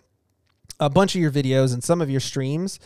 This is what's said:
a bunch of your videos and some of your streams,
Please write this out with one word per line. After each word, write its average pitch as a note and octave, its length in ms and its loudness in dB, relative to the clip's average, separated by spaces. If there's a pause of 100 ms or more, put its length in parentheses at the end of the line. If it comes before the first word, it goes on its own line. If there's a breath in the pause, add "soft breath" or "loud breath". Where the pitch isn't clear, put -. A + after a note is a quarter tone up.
(800)
a D3 100 2
bunch F#3+ 240 4
of F#3 60 -2
your D3+ 100 2
videos C3 420 2
and A#2+ 100 -4
some E3+ 180 0
of C#3+ 100 -2
your C3+ 100 0
streams, D3 640 -4